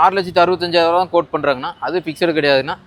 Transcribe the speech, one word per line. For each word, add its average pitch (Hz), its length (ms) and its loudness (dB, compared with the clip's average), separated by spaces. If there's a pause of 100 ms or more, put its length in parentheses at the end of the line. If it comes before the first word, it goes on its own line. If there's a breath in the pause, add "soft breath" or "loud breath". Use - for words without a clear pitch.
ஆறு 185 180 2
லட்சத்தி 180 240 -2
அறுபத்தஞ்சாயிரம் 170 520 0
தான் 180 120 0
கோட் 170 240 0
பண்றாங்கண்ணா. 143 460 -2
அது 151 200 -4
ஃபிக்ஸட் 165 380 -4
கிடையாதுண்ணா. 143 380 0 (120)